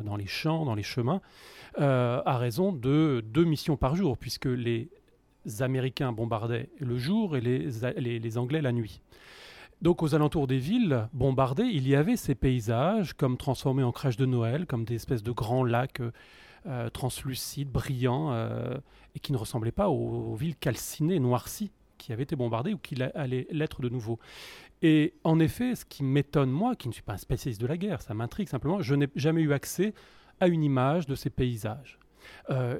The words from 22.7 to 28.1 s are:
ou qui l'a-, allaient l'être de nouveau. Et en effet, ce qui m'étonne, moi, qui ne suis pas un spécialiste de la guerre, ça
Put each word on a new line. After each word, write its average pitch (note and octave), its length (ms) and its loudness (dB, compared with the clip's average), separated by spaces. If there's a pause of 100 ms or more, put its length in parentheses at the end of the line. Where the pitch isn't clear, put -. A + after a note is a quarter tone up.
ou F3+ 40 -4
qui - 180 -10
l'a-, B2+ 180 -2
allaient B2+ 380 -4
l'être D#3 300 -4
de B2 80 -2
nouveau. A2+ 280 -4 (640)
Et D#3 340 6 (100)
en D#3+ 160 6
effet, A#3+ 340 0
ce - 80 -10
qui - 220 -6
m'étonne, C3+ 440 2
moi, G3+ 280 0
qui - 100 -10
ne A2+ 60 -6
suis - 100 -16
pas A2+ 100 -8
un F#2+ 40 -6
spécialiste A#2+ 420 -4
de A#2+ 80 -2
la D3+ 80 -2
guerre, F3+ 260 -4
ça - 120 -10